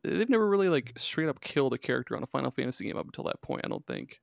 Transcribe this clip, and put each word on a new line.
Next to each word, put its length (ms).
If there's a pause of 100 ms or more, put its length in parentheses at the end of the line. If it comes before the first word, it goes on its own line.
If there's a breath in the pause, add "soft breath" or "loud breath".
they've 260
never 180
really, 220
like, 280
straight 300
up 140
killed 320
a 40
character 380
on 80
a 40
Final 240
Fantasy 340
game 100
up 100
until 200
that 160
point, 240
I 20
don't 180
think. 380